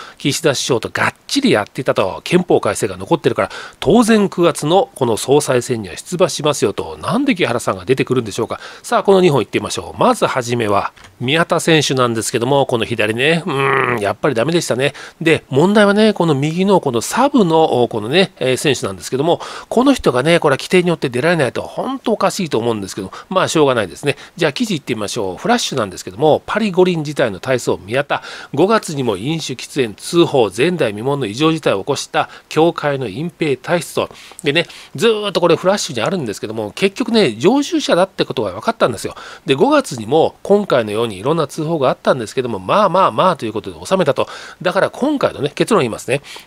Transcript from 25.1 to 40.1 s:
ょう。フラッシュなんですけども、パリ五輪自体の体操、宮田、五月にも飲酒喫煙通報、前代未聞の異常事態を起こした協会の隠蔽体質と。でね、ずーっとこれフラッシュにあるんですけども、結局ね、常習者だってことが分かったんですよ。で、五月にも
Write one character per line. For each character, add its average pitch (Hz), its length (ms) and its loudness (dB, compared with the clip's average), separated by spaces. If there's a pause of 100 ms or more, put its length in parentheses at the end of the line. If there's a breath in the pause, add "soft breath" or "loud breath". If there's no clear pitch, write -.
ょ 95 160 -4
う。 - 20 -12
フ - 120 -8
ラ 240 80 2
ッ - 20 2
シ - 160 -6
ュ 131 40 -4
な 110 60 0
ん 95 60 -6
で 85 80 -14
す - 80 -12
け 101 40 -12
ど 90 60 -16
も、 135 300 4
パ - 120 -2
リ 220 120 0
五 180 140 4
輪 175 160 0
自 147 140 -6
体 131 160 0
の 92 80 -8
体 127 220 -2
操、 104 240 -2
宮 123 180 -2
田、 143 200 -4 (320 loud breath)
五 156 120 4
月 202 300 0
に 139 60 -2
も 107 160 0
飲 147 220 -4
酒 139 140 -8
喫 - 200 -14
煙 117 200 -2
通 170 300 2
報、 123 320 2
前 156 160 2
代 143 200 0
未 107 140 -6
聞 143 100 0
の 131 100 -4
異 101 80 -6
常 156 180 0
事 160 80 -4
態 131 140 2
を 95 60 -2
起 - 40 -8
こ 143 120 -2
し - 100 -8
た - 240 -2 (180 loud breath)
協 165 240 2
会 143 260 -4
の 123 100 -6
隠 143 300 -8
蔽 147 220 -2
体 170 220 -2
質 - 100 -14
と。 98 160 -2 (340 loud breath)
で 143 120 0
ね、 165 120 0 (300 loud breath)
ず 165 100 0
ー 214 220 0
っ 185 40 -6
と - 80 0
こ 175 80 4
れ 160 80 4
フ - 100 -2
ラ 190 80 4
ッ 202 40 -2
シ - 140 -6
ュ - 20 -8
に 113 60 -4
あ 110 80 0
る 196 80 -4
ん 156 80 -4
で 104 80 -4
す - 80 -12
け 117 60 -8
ど 110 80 -8
も、 107 180 -6
結 - 240 -2
局 226 160 -4
ね、 165 240 2
常 220 260 2
習 311 180 -2
者 226 140 0
だ 175 100 4
っ 190 40 -2
て - 160 -4
こ - 80 -10
と 123 100 -4
が 98 100 -4
分 90 100 -10
か 117 100 -4
っ - 20 -2
た 180 140 2
ん 120 40 -4
で - 60 -8
す - 80 -8
よ。 - 80 -10 (300 loud breath)
で、 143 100 2
五 180 140 4
月 285 300 0
に 104 80 -8
も 139 360 2